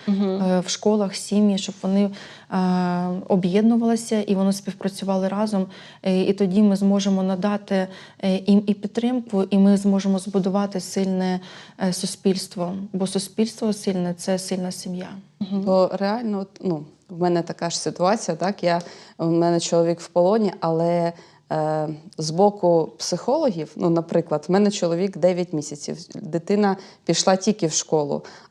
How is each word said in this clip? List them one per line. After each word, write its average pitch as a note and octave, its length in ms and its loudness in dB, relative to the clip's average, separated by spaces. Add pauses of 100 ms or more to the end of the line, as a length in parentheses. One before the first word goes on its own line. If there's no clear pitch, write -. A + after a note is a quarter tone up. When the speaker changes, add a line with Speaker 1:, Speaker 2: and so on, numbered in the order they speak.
Speaker 1:
Мгм. G3+ 180 2 (180)
Speaker 2:
е, F#3 240 2
в - 20 -14
школах G#3 480 0
сім'ї, G3+ 420 2
щоб G3 240 -8
вони, G3 280 2 (420)
е, F3+ 560 0 (200)
об'єднувалися A3+ 920 2
і G3+ 120 0
вони G3 180 2
співпрацювали F#3+ 760 -4
разом. G3+ 380 -2 (360)
Е, F#3 200 2
і G3 100 2
тоді G3 300 2
ми G3+ 140 6
зможемо G3 460 2
надати, F#3+ 680 -2 (360)
е, F#3+ 120 2 (100)
їм G3+ 200 6
і G3+ 80 2
підтримку, A#3 760 -2
і G3 80 4
ми G3 180 6
зможемо G3 420 2
збудувати G3 640 -2
сильне, F#3 600 -2 (480)
е, F3+ 40 0
суспільство. F#3 840 -4 (180)
Бо F#3+ 140 -2
суспільство G#3+ 680 -2
сильне — F#3 440 -2
це F#3+ 220 -2
сильна F#3 340 -6
сім'я. F3+ 360 -10 (320)
Speaker 1:
Мгм. F#3+ 240 -4
Speaker 3:
То F#3 280 4
реально, G#3 480 -2
от, G3 80 -8 (120)
ну, D#3 240 -4 (240)
в E3+ 120 -8
мене F3 220 2
така E3+ 280 -6
ж - 80 -6
ситуація, F3 580 -2
так, F#3 280 -4
я, E3+ 160 2 (380)
в E3 120 0
мене E3+ 300 4
чоловік E3+ 400 0
в - 80 -16
полоні, F#3+ 520 2
але, E3+ 520 0 (400)
е, D#3 360 -2 (300)
з D#3 120 -4
боку F3 680 4
психологів, G3+ 760 -2
ну, D#3+ 140 0
наприклад, E3 580 0
в F3+ 40 2
мене G3+ 180 4
чоловік F3+ 480 -2
дев'ять F3+ 340 0
місяців, D3+ 440 -6 (180)
дитина F#3+ 640 0 (280)
пішла F#3 320 2
тільки G3+ 300 0
в D#3 60 -2
школу, D3+ 500 -2 (280)